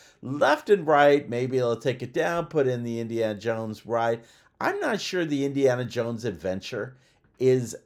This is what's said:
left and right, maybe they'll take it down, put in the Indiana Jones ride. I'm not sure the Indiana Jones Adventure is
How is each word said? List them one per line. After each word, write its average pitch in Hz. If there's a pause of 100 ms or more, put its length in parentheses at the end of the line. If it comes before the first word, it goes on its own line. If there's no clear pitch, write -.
(220)
left 147
and 185
right, 147
maybe 123
they'll 120
take 123
it 120
down, 170
put 151
in 123
the 117
Indiana 110
Jones 110
ride. 117 (400)
I'm 370
not 269
sure 180
the 143
Indiana 135
Jones 117
Adventure 98 (440)
is 131